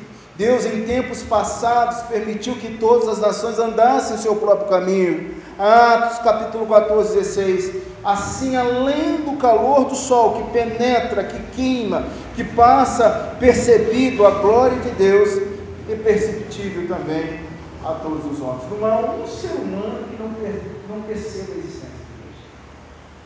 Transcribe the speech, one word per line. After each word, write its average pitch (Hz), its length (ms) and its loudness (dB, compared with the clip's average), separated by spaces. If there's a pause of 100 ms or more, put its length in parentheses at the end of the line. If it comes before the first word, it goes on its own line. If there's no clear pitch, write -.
(360)
Deus, 226 280 2
em 220 200 -4
tempos 247 380 -4
passados, 233 840 0
permitiu 220 460 -4
que 220 240 -12
todas 220 300 4
as 202 100 -2
nações 208 400 -2
andassem 226 580 2
o - 20 -4
seu 214 180 0
próprio 208 320 2
caminho. 185 680 0 (240)
Atos, 233 640 4
capítulo 220 460 -2
quatorze, 208 480 4
dezesseis. 190 680 -2 (200)
"Assim, 254 540 -2
além 277 640 0
do 294 180 -6
calor 254 480 4
do 269 100 -4
sol 233 420 2
que - 160 -6
penetra, 226 720 0
que - 140 -10 (160)
queima, 247 520 -2 (280)
que 240 80 -6
passa 240 960 4
percebido, 233 880 4
a 190 40 8
glória 233 480 4
de 240 120 -6
Deus 202 380 4 (640)
é 208 60 -6
perceptível 196 920 -2
também 160 560 -6 (400)
a 160 100 -4
todos 156 300 -8
os 139 160 -8
homens." 127 300 -8
Não 208 160 -4
há 220 140 2 (160)
um 233 100 -8
ser - 220 -10
humano 202 600 -6
que 220 140 -12
não 220 100 -8
per-, 202 300 -8 (260)
não 214 140 -12
perceba 190 500 -10
a 165 60 -10
existência - 300 -14 (100)
de - 240 -20
Deus. - 160 -20 (880)